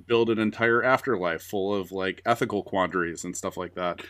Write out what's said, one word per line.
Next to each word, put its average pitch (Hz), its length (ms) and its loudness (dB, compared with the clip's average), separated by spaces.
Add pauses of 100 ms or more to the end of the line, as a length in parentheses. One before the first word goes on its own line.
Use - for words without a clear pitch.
build 117 240 4
an 110 80 2
entire 113 440 2
afterlife 101 600 0
full 101 320 -2
of, 92 180 -4
like, 95 320 -2
ethical 110 380 0
quandaries 87 640 -2
and 90 120 -8
stuff - 220 -6
like 87 160 -8
that, 87 360 -4